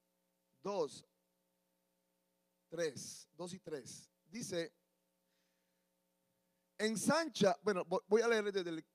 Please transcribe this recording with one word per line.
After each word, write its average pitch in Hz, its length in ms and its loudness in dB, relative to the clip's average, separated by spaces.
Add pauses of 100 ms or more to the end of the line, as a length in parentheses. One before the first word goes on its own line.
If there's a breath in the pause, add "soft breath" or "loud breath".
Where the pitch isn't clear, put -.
(600)
dos, 175 460 -4 (1600)
tres, - 640 -6
dos 175 220 -10
y 190 40 -16
tres. 151 520 -12 (140)
Dice, 175 500 -6 (2000)
ensancha, 220 840 2
bueno, 185 220 0
vo-, 175 220 0
voy 214 140 6
a 226 60 2
leer 214 240 2
desde 185 180 -2
el 160 260 -6